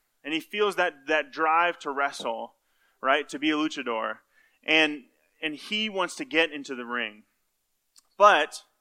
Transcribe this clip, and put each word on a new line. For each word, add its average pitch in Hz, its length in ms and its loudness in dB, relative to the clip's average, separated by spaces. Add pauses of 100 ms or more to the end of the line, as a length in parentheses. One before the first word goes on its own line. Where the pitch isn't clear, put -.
(240)
and 151 120 -4
he 156 40 -2
feels 208 360 -2
that, 175 180 0 (140)
that 147 240 0
drive 160 480 2
to 156 100 -10
wrestle, 131 640 -6 (480)
right, 139 280 0
to 143 100 -8
be 156 120 0
a 151 40 2
luchador, 120 640 -4 (460)
and, 151 400 2 (360)
and 156 140 -6
he 214 340 -6
wants 190 280 -4
to 151 100 -10
get 156 260 0
into 139 220 -10
the 123 120 -8
ring. 110 380 -6 (960)
But 185 460 6 (180)